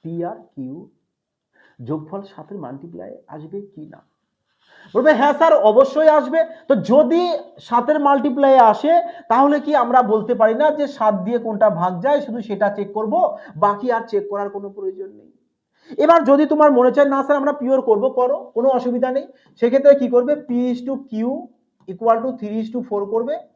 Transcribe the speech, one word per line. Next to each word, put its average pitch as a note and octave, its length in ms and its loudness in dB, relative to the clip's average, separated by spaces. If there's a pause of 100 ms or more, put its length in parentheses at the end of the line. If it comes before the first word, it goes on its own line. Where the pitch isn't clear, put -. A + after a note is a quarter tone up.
পি E3+ 240 -8
আর G#3 100 -10 (200)
কিউ C3+ 340 -14 (920)
যোগফল D#3 380 -10
সাতের - 360 -20
মাল্টিপ্লাই D3 600 -16 (100)
আসবে D#3+ 340 -16
কিনা? D#3 440 -20 (880)
বলবে, B3+ 200 4
"হ্যাঁ C#4 200 2
স্যার, D#4+ 200 4
অবশ্যই C4+ 540 4
আসবে।" D4+ 380 2 (220)
তো C4+ 80 2
যদি D#4 580 2 (260)
সাতের B3 400 -2
মাল্টিপ্লাই C#4 580 2
আসে, B3+ 440 4 (280)
তাহলে C#4 300 2
কি D4 160 -4
আমরা B3 260 4
বলতে A3 340 0
পারি A3 180 2
না D4 180 2
যে D4 160 -4
সাত G#3+ 280 0
দিয়ে G3+ 220 -4
কোনটা A3 320 0
ভাগ F3+ 320 -4
যায়, C#4+ 200 0
শুধু A#3+ 200 -10
সেটা G3+ 280 -4
চেক G3+ 240 -8
করব, D4+ 440 -2 (180)
বাকি G3+ 360 -2
আর A3+ 160 -2
চেক G3+ 220 -4
করার G3+ 200 -6
কোনো G3+ 200 -12
প্রয়োজন F#3+ 380 -12
নেই? - 240 -20 (680)
এবার D#4+ 260 4
যদি C#4 220 4
তোমার D4+ 260 2
মনে B3 200 4
চায়, C#4+ 180 2
"না C4+ 140 -2
স্যার, C#4+ 140 0
আমরা C#4 160 -2
পিওর C4 280 -2
করব", A3+ 280 0
করো, B3+ 460 -4
কোনো B3 140 0
অসুবিধা B3 420 -2
নেই। C#4 160 -6 (320)
সেক্ষেত্রে C4+ 360 4
কি C4+ 120 -2
করবে? B3 280 0
P C4+ 180 -12
is B3 360 -4
to C4+ 60 -6
Q A3+ 320 -8 (680)
equal A3+ 280 0
to B3+ 100 -6
three G#3+ 300 -8
is A3 140 -10
to A#3+ 140 -6
four G3+ 200 -4
করবে। A#3+ 300 -4 (160)